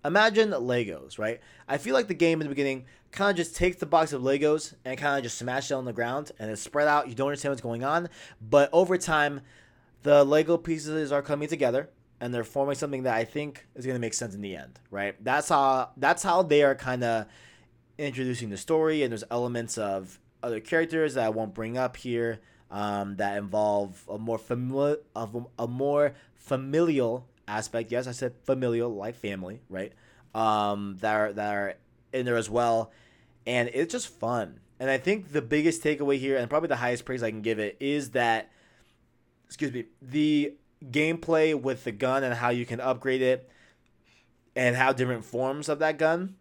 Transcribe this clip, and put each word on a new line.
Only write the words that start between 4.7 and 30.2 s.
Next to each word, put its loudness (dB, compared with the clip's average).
and -8
kinda 0
just -8
smashes -4
it 0
on -6
the -8
ground -4
and -6
it's -8
spread 2
out. 4
You -10
don't 0
understand -2
what's -4
going -6
on. 0
But 6
over 6
time, 0
the 8
Lego 4
pieces -4
are 2
coming -4
together 0
and -6
they're -2
forming -2
something -6
that 2
I 0
think -10
is -12
gonna -2
make -4
sense -8
in -10
the -8
end, -18
right? -6
That's 0
how, 4
that's 2
how 4
they 6
are 6
kinda -2
introducing -4
the -8
story, 2
and 0
there's -6
elements -4
of -4
other -4
characters 0
that 2
I 2
won't -4
bring -6
up -2
here, -4
um, -4
that -2
involve 0
a -8
more -4
famili-, -2
of -6
a, -8
a -2
more 0
familial 0
aspect. -6
Yes, -2
I -8
said -6
familial, 0
like -8
family, -8
right? -8